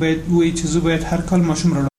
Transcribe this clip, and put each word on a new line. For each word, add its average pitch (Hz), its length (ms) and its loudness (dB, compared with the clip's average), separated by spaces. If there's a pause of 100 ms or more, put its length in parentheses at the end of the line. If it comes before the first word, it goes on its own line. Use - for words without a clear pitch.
باید 160 320 0
وایي 165 240 2
چې - 60 -6 (100)
زه 165 160 2
باید 165 240 -2
هر 170 160 -4
کال 175 220 2
ماشوم 160 200 0
راوړم. 139 160 0 (100)